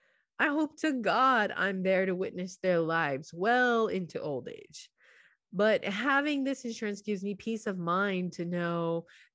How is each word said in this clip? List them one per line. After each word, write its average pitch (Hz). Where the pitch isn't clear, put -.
I 311
hope 294
to 311
God 226
I'm 190
there 190
to 190
witness 180
their 180
lives 160
well 233
into 185
old 135
age. -
But 208
having 277
this 262
insurance 214
gives 202
me 202
peace 220
of 190
mind 180
to 175
know 170